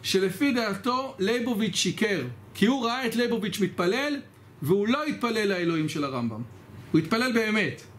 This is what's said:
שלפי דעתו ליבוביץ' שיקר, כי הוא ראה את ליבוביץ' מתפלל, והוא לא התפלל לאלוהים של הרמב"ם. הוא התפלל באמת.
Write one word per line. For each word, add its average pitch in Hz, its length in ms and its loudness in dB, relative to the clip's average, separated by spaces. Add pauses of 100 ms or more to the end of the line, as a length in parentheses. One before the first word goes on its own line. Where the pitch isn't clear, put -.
שלפי 190 480 2
דעתו 240 680 -2
ליבוביץ' 226 560 0
שיקר, 185 460 0 (320)
כי - 120 4
הוא 247 200 2
ראה 247 200 -2
את 226 100 0
ליבוביץ' 226 440 0
מתפלל, 226 580 0 (440)
והוא 196 260 2
לא 277 160 2
התפלל 226 440 0
לאלוהים 170 420 0
של 151 140 -4
הרמב"ם. 120 380 -4 (500)
הוא 160 80 6
התפלל 233 320 0
באמת. 214 500 0 (180)